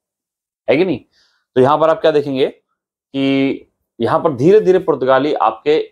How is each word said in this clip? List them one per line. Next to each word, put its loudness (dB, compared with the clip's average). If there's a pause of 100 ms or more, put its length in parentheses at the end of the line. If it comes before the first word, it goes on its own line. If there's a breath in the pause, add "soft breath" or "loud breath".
(720)
है 2
कि 0
नहीं? -6 (500)
तो 2
यहाँ 2
पर 2
आप -2
क्या 2
देखेंगे -2 (680)
कि -2 (280)
यहाँ 0
पर -2
धीरे 4
धीरे 2
पुर्तगाली 0
आपके -2